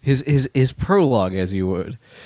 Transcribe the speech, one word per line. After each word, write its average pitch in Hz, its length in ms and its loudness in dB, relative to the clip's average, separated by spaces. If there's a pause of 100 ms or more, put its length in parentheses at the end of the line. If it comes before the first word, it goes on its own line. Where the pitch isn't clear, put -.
his, 135 220 0
his, 139 300 0
his 131 200 2
prologue, 127 600 2
as 92 200 -2
you 95 120 -2
would, 92 320 -4 (280)